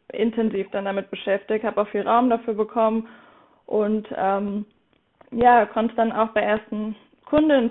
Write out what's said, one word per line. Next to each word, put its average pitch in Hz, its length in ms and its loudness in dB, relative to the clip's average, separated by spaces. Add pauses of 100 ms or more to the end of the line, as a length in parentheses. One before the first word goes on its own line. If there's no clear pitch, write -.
(120)
intensiv 220 580 -2
dann 196 140 -6
damit 196 260 -6
beschäftigt, 202 540 -4
habe 208 180 -2
auch 208 60 -2
viel 202 180 -4
Raum 240 240 2
dafür 226 240 -2
bekommen 220 540 -2 (580)
und, 214 400 -2 (100)
ähm, 202 480 -2 (680)
ja, 240 320 6
konnte 226 300 -2
dann 226 160 2
auch 220 200 0
bei 214 100 0
ersten 214 560 -4 (280)
Kundinnen 294 460 4